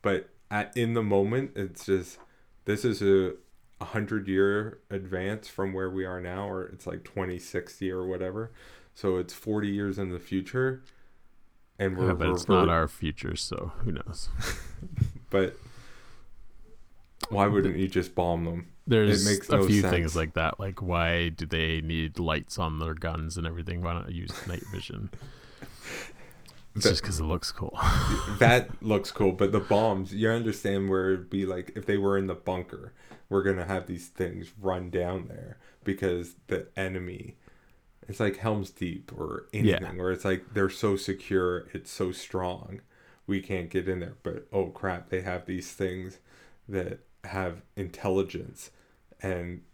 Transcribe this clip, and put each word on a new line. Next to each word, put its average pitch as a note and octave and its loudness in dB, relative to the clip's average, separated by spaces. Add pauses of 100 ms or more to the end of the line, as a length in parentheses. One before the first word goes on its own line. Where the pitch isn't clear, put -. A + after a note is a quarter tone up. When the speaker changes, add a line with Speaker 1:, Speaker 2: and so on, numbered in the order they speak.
Speaker 1:
But - 0 (200)
at, G#2 -2
in A#2 2
the A2+ 4
moment, G#2 2
it's F#2+ -6
just, F#2+ 0 (460)
this G#2 0
is A2+ 2
a, F#2+ 6 (460)
a - -6
hundred G#2 -2
year G2+ 2 (100)
advance F#2+ -4
from G2 -4
where F#2+ -2
we F#2+ -2
are F2+ -6
now, F2+ -6
or F#2 -4
it's, - -16
like, E2+ -8
twenty F#2 -4
sixty F#2 -4
or F#2 -2
whatever. F#2 -4 (420)
So F#2 0
it's F2 -4
forty G#2 0
years G2+ 0
in F#2 -2
the F2+ -6
future, B2+ -2 (960)
and F#2+ 2
we're F#2 4
Speaker 2:
Yeah, F#2 4
but F2 2
it's F2+ 0
not F#2 8
Speaker 1:
revert- E2+ 6
Speaker 2:
our E2 4
future, - -4
so - -6 (140)
who A2 2
knows? - -4
Speaker 1:
<laughs> - -2 (920)
But F#2+ 4 (1800)
why G2+ 4
wouldn't G2 4
you F#2+ 2
just - 0
bomb E2+ 2
them? E2+ -4 (200)
Speaker 2:
There's G#2 6
Speaker 1:
It G#2 6
makes G2 0
Speaker 2:
a - 6
Speaker 1:
no F#2+ 8
Speaker 2:
few G#2 8
Speaker 1:
sense. F#2 4
Speaker 2:
things E2 2
like D#2+ 0
that. D#2+ 0
Like, G2 -6
why E2+ 2
do E2 -6
they D#2+ 2
need D#2+ -2
lights D#2 0
on D#2+ 0
their D#2+ -2
guns D#2+ -4
and E2 -2
everything? E2+ -4
Why E2+ -2
not E2+ -6
use F2 -6 (140)
night F2+ -6
vision? G2 -8
Speaker 1:
<laughs> - -14 (1500)
Speaker 2:
It's G#2+ -2
Speaker 1:
That G#2 8
Speaker 2:
just F2 2
'cause F2+ -2
it D#2 0
looks E2 -2
cool. - -6 (300)
<laughs> - -2
Speaker 1:
that A#2+ 6
looks G#2 2
cool, G2 4
but G2 4
the G#2+ 4
bombs, G2+ 2
you A2 4
understand G2+ 0
where F#2+ 4
it'd F2 -2
be G2 0
like, F#2 -6
if G#2 -8
they G#2 2
were G2 4
in G2 0
the F2+ -2
bunker, - -6 (360)
we're G2 4
gonna F#2 2
have F#2 -2
these F2+ -8
things F2+ -6
run F#2 -2
down F2+ -2
there - -14 (260)
because F2 -2 (140)
the F2 -2
enemy, F#2+ -6 (720)
it's G2 -10
like G2+ 2
Helm's G#2+ 0
Deep - -6
or - -8
Speaker 2:
Yeah. G#2 4
Speaker 1:
anything, F2 -6
where F#2 0
it's F2+ -4
like, F#2+ -2
they're G2 4
so G2+ 2
secure, F#2 0
it's - -10
so F#2 -2
strong, F#2 -6 (460)
we G2 0
can't F2+ -4
get F2+ 0
in F#2 0
there. E2+ -8
But, - -8
oh G2 2
crap, F2+ -4
they F#2 0
have F2+ -4
these F2+ -6
things F#2 -4 (500)
that F#2 -4 (240)
have F#2 -4 (140)
intelligence F#2+ -2 (500)
and F2 -4 (140)